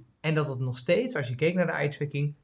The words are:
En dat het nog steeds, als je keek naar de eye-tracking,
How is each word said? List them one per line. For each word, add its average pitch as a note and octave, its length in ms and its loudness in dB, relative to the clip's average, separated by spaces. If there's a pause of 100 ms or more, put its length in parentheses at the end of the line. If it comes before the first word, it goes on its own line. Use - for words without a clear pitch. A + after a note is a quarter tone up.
(200)
En D#3 140 0
dat D3+ 140 2
het C3 100 -4
nog B2+ 200 -2
steeds, G#3+ 380 2
als C3 120 -2
je B2 60 -4
keek D#3+ 200 2
naar F3+ 120 4
de D#3+ 60 -2
eye-tracking, D3 720 -2